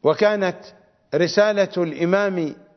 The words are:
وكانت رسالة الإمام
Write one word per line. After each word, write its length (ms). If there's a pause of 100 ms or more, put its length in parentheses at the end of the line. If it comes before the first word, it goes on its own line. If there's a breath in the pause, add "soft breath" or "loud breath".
وكانت 560 (560)
رسالة 680
الإمام 720 (220)